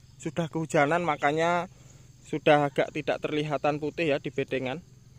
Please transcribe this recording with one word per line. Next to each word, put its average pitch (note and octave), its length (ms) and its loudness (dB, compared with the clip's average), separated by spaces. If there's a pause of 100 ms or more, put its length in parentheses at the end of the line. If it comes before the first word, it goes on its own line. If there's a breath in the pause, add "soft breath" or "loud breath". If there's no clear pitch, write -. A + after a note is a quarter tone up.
(200)
sudah E3+ 260 -6
kehujanan, D#3+ 560 0
makanya E3 640 0 (600 soft breath)
sudah D3 440 4
agak - 240 -2
tidak D3 240 -4
terlihatan D3 640 -2
putih, D3+ 320 -2
ya, D3+ 80 -2
di D3+ 80 -8
bedengan. C3+ 480 -4 (400)